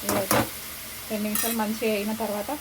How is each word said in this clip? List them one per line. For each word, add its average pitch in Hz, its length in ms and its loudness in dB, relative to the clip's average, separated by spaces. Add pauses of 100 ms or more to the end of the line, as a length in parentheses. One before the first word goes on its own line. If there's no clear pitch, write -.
ఇదైతే 101 360 4 (680)
రెండు 214 160 -2
నిమిషాలు 226 360 0
మంచిగా 220 320 2
వేగిన 208 280 0
తర్వాత 208 280 -2 (100)